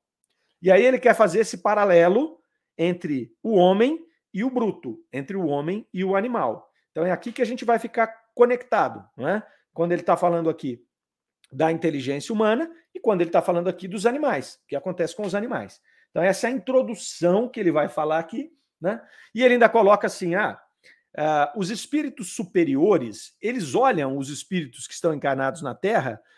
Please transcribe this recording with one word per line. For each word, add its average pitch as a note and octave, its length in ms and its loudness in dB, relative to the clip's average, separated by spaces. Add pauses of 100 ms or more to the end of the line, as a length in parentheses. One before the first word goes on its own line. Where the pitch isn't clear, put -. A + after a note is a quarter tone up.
(600)
E F3+ 80 4
aí G3+ 120 8
ele B3+ 160 4
quer A3+ 160 6
fazer G#3 260 4
esse G#3+ 180 -2
paralelo G3+ 840 4 (380)
entre E3 520 -4 (120)
o A3 140 2
homem G#3 460 4 (300)
e F#3+ 100 -6
o C4 80 -2
bruto, G#3 480 -4 (140)
entre C#3 240 -8
o F#3 100 -2
homem D3+ 460 -4
e F3+ 100 -6
o F#3+ 140 0
animal. G3 560 -4 (180)
Então, D#3+ 140 -4
é F#3 80 0
aqui F3 180 -8
que B3+ 120 -4
a A#3+ 40 0
gente A#3+ 160 -8
vai A#3 160 0
ficar A3+ 300 -2 (260)
conectado, A3 720 0 (120)
não B2+ 100 -6
é? G#3 180 -4 (280)
Quando E3+ 180 -2
ele E3+ 100 -2
tá F3+ 140 2
falando E3+ 320 0
aqui D3 340 -6 (720)
da D3 200 0
inteligência C#3+ 600 -4
humana A3 380 0 (240)
e F#4 60 -14
quando G3 220 2
ele E3+ 80 -2
tá E3+ 120 2
falando F3 260 -2
aqui F#3 200 -8
dos F#3+ 180 -4
animais, A#3+ 560 -2
o - 60 -20
que C#3+ 80 -6
acontece E3 400 -6
com G#3+ 60 -10
os F#3+ 120 -6
animais. G3+ 460 -6 (300)
Então, - 120 -2
essa G3+ 240 0
é A3+ 40 0
a B3+ 40 -4
introdução A3 960 0
que A#3+ 100 -12
ele F#3 140 0
vai D3+ 160 0
falar D#3 320 -2
aqui, A3+ 320 -10 (280)
né? G3+ 220 -4 (320)
E A3 80 -2
ele B3 120 6
ainda A3+ 140 6
coloca G#3 380 4
assim: F3 300 -4
ah, G3+ 260 -4 (540)
ah, D3+ 400 0
os F#3+ 140 -4
espíritos C4 640 -6
superiores, D#3 1080 0
eles G#3 320 -6
olham F3 420 2
os C3+ 120 -8
espíritos D3 580 -8
que - 80 -18
estão E3 180 -2
encarnados C3+ 480 -4
na C3+ 140 -8
Terra C3+ 480 -2 (160)